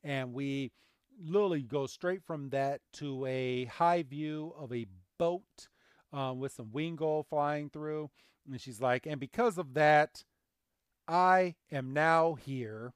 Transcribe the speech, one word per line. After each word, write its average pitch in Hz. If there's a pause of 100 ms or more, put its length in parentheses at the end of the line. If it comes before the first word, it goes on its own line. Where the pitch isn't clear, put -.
And 135
we 139 (440)
literally 180
go 135
straight 180
from 147
that 139 (140)
to 135
a 127
high 170
view 151
of 127
a 117 (300)
boat, 175 (420)
um, 131
with 135
some 113
Wingull 156
flying 147
through. 151 (420)
And 127
she's 120
like, 127
"And 151
because 208
of 139
that, 151 (840)
I 180 (160)
am 131
now 165
here." 120